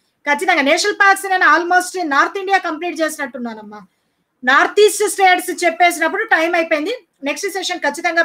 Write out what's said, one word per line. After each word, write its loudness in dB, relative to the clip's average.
ఖచ్చితంగా 0
National 0
Parks 4
నేను 2
almost 0
North 0
India 0
complete -6
చేసినట్టున్నానమ్మా. -8
North 4
East 2
states 2
చెప్పేసినప్పుడు 0
time 0
అయిపోయింది. -2
Next -6
session -6
ఖచ్చితంగా -2